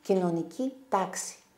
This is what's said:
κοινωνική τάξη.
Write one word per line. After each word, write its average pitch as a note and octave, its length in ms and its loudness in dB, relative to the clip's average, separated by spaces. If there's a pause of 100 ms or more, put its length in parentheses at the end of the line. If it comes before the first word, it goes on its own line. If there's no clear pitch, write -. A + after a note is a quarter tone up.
κοινωνική F3+ 720 0 (160)
τάξη. - 480 -2 (200)